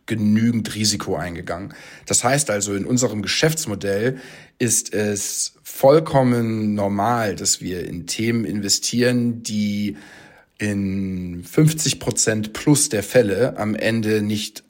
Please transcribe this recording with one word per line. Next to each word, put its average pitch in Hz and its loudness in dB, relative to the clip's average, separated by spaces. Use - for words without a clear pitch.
genügend 110 2
Risiko 104 -2
eingegangen. 87 -8
Das - 0
heißt 139 2
also, 101 0
in 98 -2
unserem 117 0
Geschäftsmodell 107 0
ist - 0
es 104 -2
vollkommen 120 4
normal, 101 0
dass - -2
wir 90 -6
in 82 -10
Themen 113 0
investieren, 120 0
die 104 -2
in 95 -4
fünfzig 156 2
Prozent 110 -2
plus - 2
der 104 0
Fälle 110 2
am 107 -2
Ende 107 0
nicht 104 -4